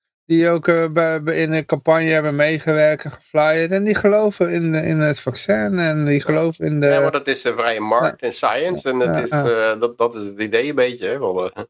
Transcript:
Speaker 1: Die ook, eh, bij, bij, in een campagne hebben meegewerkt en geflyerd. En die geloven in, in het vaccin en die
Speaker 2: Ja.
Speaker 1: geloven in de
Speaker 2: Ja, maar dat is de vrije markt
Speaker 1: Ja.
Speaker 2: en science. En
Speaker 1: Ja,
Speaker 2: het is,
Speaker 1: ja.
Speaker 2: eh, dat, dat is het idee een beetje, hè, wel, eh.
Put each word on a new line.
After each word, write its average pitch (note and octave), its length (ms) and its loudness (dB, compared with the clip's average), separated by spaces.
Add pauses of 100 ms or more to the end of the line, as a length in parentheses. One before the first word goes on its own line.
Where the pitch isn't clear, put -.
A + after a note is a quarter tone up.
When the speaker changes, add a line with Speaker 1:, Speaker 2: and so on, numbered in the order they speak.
(260)
Speaker 1:
Die E3 240 4
ook, E3+ 180 0
eh, E3 220 2
bij, D#3+ 340 0
bij, D#3+ 120 -2
in D#3+ 180 0
een D#3 120 -2
campagne D#3+ 440 2
hebben D3+ 260 0
meegewerkt D3+ 680 2
en D3+ 80 -10
geflyerd. D#3+ 600 0
En G3 120 0
die G#3 120 2
geloven G#3 540 2
in, E3+ 260 0
in D#3+ 240 0
het D3+ 200 0
vaccin G3 600 -2
en D#3 260 0
die D3 80 2
Speaker 2:
Ja. C#3+ 60 2
Speaker 1:
geloven D#3+ 460 -2
in D3+ 140 -2
de C#3+ 80 2
Speaker 2:
Ja, C#3+ 120 4
maar C#3 120 2
dat C#3 160 -2
is C3+ 140 -2
de A#2+ 120 -2
vrije A2+ 260 -2
markt A2 420 0
Speaker 1:
Ja. B2+ 60 -4
Speaker 2:
en A2+ 60 -4
science. C#3+ 560 -2
En B2+ 80 -2
Speaker 1:
Ja, B2+ 160 0
Speaker 2:
het D#3 100 -2
is, B2 60 -6
Speaker 1:
ja. A#2 440 0
Speaker 2:
eh, A2 60 -8
dat, A#2+ 180 -2
dat A#2 180 0
is G#2+ 100 -8
het G2+ 140 -10
idee A2 300 -2
een C#3+ 60 -8
beetje, B2 320 -2
hè, B2 120 -4
wel, F#2 320 -4
eh. G#2 180 -12